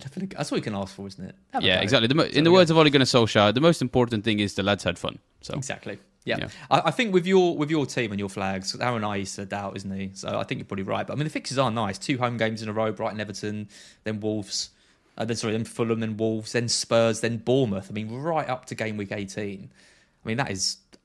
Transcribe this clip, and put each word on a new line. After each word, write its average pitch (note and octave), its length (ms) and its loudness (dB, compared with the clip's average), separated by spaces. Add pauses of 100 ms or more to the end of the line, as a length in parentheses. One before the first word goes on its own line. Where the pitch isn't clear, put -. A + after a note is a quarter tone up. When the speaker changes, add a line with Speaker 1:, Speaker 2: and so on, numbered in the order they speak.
(340)
Speaker 1:
That's - 160 -4
all F3+ 60 -2
you F3 60 -2
can G#2+ 120 -6
ask G2 180 -6
for, G2 140 -12
isn't F#2 160 -14
it? F#2 120 -14 (180)
Have C4 100 -2
a - 20 0
Speaker 2:
yeah, F#2 120 4
Speaker 1:
go. F2+ 60 0
Speaker 2:
exactly. A2+ 240 4
The C3+ 80 2
mo-, D#3 100 4
Speaker 1:
Have - 80 -4
Speaker 2:
in C#3+ 60 4
Speaker 1:
a D3+ 40 6
Speaker 2:
the E3 60 6
Speaker 1:
go. F3 60 8
Speaker 2:
words F3+ 140 8
of E3 80 4
Ole D#3 120 8
Gunnar C3+ 160 6
Solskjaer, G#2+ 480 6
the B2+ 80 0
most E3 200 4
important A#2+ 440 0
thing G#2+ 140 2
is G2+ 160 0
the G2+ 80 0
lads G2+ 200 2
had F2+ 160 -2
fun. - 200 -8 (220)
So - 140 -12
Speaker 1:
Exactly. - 440 -8 (260)
Yeah. A#2 140 -2
Speaker 2:
Yeah. - 80 -6 (220)
Speaker 1:
I, D3+ 160 6
I D#3+ 60 2
think A3 220 2
with F3 120 4
your, F3+ 320 6
with D3 140 0
your D3+ 140 2
team A#2+ 260 -2
and G2+ 80 -4
your G2+ 100 -2
flags, F#2+ 500 -4
Aaron A#2+ 260 0
Aye's G2+ 340 -6
a G2+ 60 -8
doubt, G2+ 320 -8
isn't G2 200 -8
he? G2 160 -8
So G#2+ 240 -6
I G#2+ 60 -4
think C3 160 -6
you're - 60 -12
probably G3 180 -8
right. G#2 240 -4
But - 60 -8
I - 20 -8
mean, C#3+ 80 -4
the D#3 60 -4
fixtures C#3+ 280 -6
are C3 140 2
nice. A2 260 -2
Two C#3 200 -2
home A#2+ 200 -2
games A2 240 -2
in A2 60 -8
a G#2+ 60 -6
row, A2 180 0
Brighton, G#2+ 300 -6
Everton, G#2 480 -8 (340)
then G#2+ 160 -6
Wolves, G#2+ 500 -4 (480)
uh, A2+ 80 -6
then, A2+ 120 -2
sorry, G#2+ 160 -2
then A2 120 -2
Fulham, A2+ 360 0
then A2 160 -4
Wolves, A2 340 -2
then A#2+ 160 0
Spurs, A#2 540 2
then A#2 160 0
Bournemouth. A#2 520 0
I G2+ 40 -12
mean, G#2+ 200 -6
right D3 360 -4
up B2+ 160 -6
to B2 100 -12
game A2 220 -4
week G2+ 160 -6
eighteen. G2+ 560 -8 (540)
I - 40 -10
mean, A2+ 100 -2
that C#3 140 -2
is - 260 -4 (260)